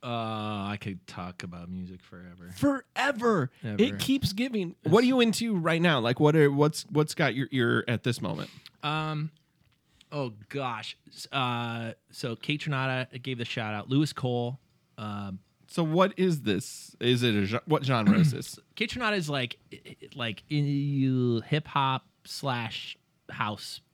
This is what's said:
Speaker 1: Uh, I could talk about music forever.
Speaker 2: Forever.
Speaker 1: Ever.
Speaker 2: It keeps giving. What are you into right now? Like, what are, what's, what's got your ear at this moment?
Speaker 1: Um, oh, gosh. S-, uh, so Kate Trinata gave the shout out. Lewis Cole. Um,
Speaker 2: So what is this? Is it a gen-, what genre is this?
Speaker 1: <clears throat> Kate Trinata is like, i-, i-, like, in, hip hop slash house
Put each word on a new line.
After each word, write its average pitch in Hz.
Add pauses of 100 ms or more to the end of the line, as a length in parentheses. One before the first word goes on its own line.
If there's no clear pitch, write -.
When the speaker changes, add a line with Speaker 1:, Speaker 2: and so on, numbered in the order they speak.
Speaker 1:
Uh, 131
I 107
could 95
talk 90
about 87
music 92
forever. -
Speaker 2:
Forever. 240 (120)
Speaker 1:
Ever. 107
Speaker 2:
It 247
keeps 269
giving. 208 (100)
What 196
are -
you 254
into 226
right 165
now? 165
Like, 117
what 151
are, 151
what's, 147
what's 151
got 139
your 131
ear 120
at 117
this 123
moment? - (340)
Speaker 1:
Um, 156 (800)
oh, 135 (160)
gosh. 123 (120)
S-, -
uh, 120 (180)
so 120
Kate 147
Trinata 131
gave 131
the 117
shout 110
out. 104
Lewis 143
Cole. 123 (380)
Um, 101 (280)
Speaker 2:
So -
what 170
is 180
this? -
Is 120
it 120
a 101
gen-, 113
what 151
genre 127
is 156
this? -
Speaker 1:
<clears throat> -
Kate 220
Trinata 220
is 156
like, 135 (140)
i-, -
i-, 131 (200)
like, 117
in, 139
hip 151
hop 135 (180)
slash - (340)
house - (140)